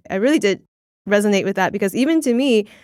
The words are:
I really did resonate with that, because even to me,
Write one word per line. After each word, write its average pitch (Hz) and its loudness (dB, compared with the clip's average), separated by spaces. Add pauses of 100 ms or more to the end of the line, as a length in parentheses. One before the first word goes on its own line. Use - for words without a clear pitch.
I - -6
really 254 0
did 202 -2 (440)
resonate 202 2
with 190 -4
that, 185 -2
because 196 -4
even 311 0
to 262 0
me, 233 0 (180)